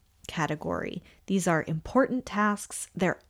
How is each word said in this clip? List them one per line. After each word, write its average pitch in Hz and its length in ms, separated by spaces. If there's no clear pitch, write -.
category. 147 760
These 190 200
are 160 200
important 247 580
tasks. - 680
They're 180 360